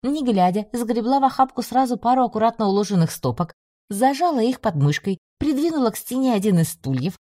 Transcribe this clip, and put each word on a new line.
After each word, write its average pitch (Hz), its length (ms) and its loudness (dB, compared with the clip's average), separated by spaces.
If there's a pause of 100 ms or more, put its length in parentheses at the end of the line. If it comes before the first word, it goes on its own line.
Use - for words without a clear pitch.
Не 285 220 -2
глядя, 202 480 2
сгребла 240 480 0
в 269 40 0
охапку 262 380 0
сразу 254 340 0
пару 254 280 2
аккуратно 226 440 0
уложенных 196 420 2
стопок, 135 420 -4 (360)
зажала 269 520 0
их 247 200 0
под 190 160 -2
мышкой, 147 420 0 (200)
придвинула 285 520 0
к 214 60 -10
стене 254 380 -2
один 196 260 2
из 160 100 0
стульев 131 560 -6